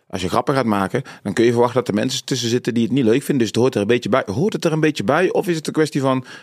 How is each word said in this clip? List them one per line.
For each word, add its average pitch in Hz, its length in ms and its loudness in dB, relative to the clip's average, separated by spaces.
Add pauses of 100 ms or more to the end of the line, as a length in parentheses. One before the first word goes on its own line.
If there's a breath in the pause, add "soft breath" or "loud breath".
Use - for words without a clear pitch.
(120 soft breath)
als - 100 -6
je 90 80 -2
grappen 117 260 0
gaat 131 100 2
maken, 101 360 0 (220 loud breath)
dan 101 100 -4
kun 113 120 4
je 123 60 4
verwachten 120 280 2
dat 120 80 -2
er 95 60 0
mensen 127 320 -2
tussen 120 240 -2
zitten 123 240 0
die 113 100 2
het 104 80 0
niet 135 120 2
leuk 117 200 4
vinden. 147 140 0
Dus 117 100 2
het - 80 -6
hoort 117 200 2
er 104 60 2
een 101 60 0
beetje 117 220 0
bij. 123 160 2
Hoort 143 280 -2
het - 120 -2
er 165 60 2
een 160 80 -2
beetje 151 240 0
bij? 160 280 2
Of - 160 -2
is 170 80 0
het 156 120 -8
een 135 60 -6
kwestie 147 280 0
van: 131 240 0 (180 loud breath)